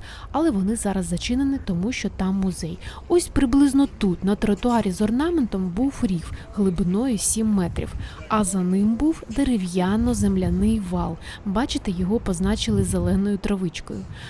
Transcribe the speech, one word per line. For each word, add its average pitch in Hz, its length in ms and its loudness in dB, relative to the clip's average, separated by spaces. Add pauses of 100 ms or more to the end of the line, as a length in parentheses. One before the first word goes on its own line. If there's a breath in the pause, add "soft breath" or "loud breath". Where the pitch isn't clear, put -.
(320 loud breath)
але 320 180 2
вони 202 260 0
зараз 190 300 -2
зачинені, 262 580 0
тому 190 280 -2
що - 160 -4
там 190 260 0
музей. 190 440 -2 (300 loud breath)
Ось 349 200 4
приблизно 277 600 4 (100)
тут, 185 260 0
на 202 100 2
тротуарі 202 560 2
з 175 100 -4
орнаментом, 226 680 0
був 247 340 0
рів 185 300 -2 (220 loud breath)
глибиною 196 640 2
сім 220 300 0
метрів, 196 460 0 (340 loud breath)
а 214 160 2
за 190 160 0
ним 196 340 2
був 294 360 0
дерев'яно-земляний 202 1600 2
вал. 170 260 -2 (280 loud breath)
Бачите, 220 460 -2
його 185 300 0
позначили 196 640 0
зеленою 185 540 2
травичкою. 196 600 -4 (300 loud breath)